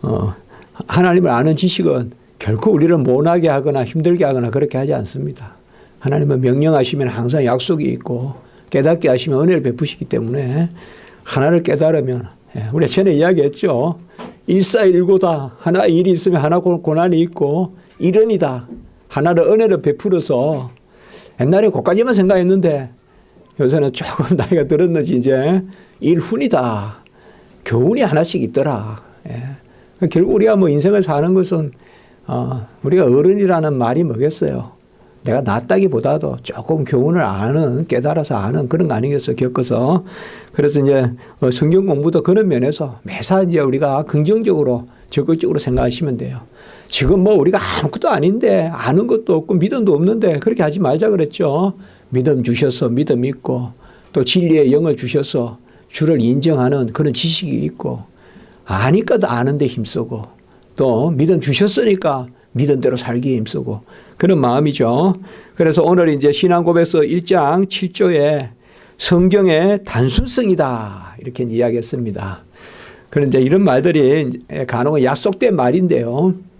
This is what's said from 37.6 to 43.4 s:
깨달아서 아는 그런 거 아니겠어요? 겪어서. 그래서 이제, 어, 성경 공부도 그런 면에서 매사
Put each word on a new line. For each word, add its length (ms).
깨달아서 500
아는 320
그런 200
거 60
아니겠어요? 420
겪어서. 680
그래서 280
이제, 300
어, 100
성경 360
공부도 360
그런 260
면에서 540
매사 400